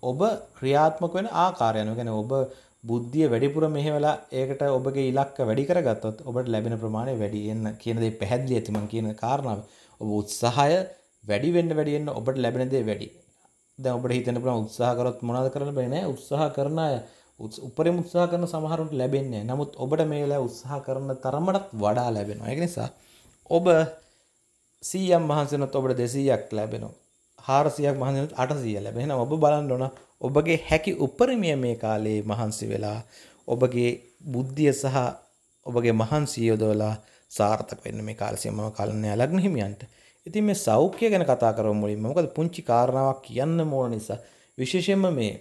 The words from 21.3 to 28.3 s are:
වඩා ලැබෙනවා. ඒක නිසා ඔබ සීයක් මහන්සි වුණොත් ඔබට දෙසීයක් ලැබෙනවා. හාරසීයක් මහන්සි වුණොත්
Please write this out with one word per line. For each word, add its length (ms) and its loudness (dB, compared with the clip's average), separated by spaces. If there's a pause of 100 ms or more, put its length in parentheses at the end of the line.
වඩා 380 2
ලැබෙනවා. 380 -6
ඒක 120 -2
නිසා 280 -4 (600)
ඔබ 160 4 (1160)
සීයක් 380 4
මහන්සි 320 0
වුණොත් 220 -2
ඔබට 220 2
දෙසීයක් 540 0
ලැබෙනවා. 420 -6 (460)
හාරසීයක් 580 2
මහන්සි 200 0
වුණොත් 180 -4